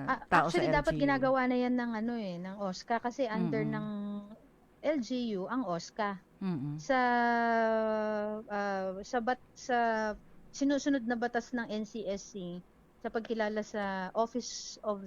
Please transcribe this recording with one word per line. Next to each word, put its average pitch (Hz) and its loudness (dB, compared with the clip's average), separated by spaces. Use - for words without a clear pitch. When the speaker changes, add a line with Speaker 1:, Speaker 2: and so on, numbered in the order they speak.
Speaker 1:
Ah, 247 0
Speaker 2:
tao 165 4
sa 349 2
Speaker 1:
actually, - 2
dapat 294 4
Speaker 2:
L 311 0
G - -
U. - -
Speaker 1:
ginagawa 262 4
na 254 2
yan 247 2
ng, 240 0
ano, 226 -2
eh, 185 -4
ng 185 -8
osca 202 -2
kasi 240 -2
under 220 0
Speaker 2:
Mm-mm. 220 -2
Speaker 1:
ng 214 -2
L 302 2
G 240 -2
U 190 -4
ang 247 -2
osca. 190 -4
Speaker 2:
Mm-mm. 147 -2
Speaker 1:
Sa, 254 2
ah, 196 -2
sa 226 -2
bat-, 247 -4
sa - 0
sinusunod 277 2
na 247 2
batas 233 -2
ng 233 0
N 214 -4
C 226 -8
S 196 -6
C 180 -8
sa 233 -4
pagkilala 220 -2
sa 190 -4
Office - -4
of, 208 -2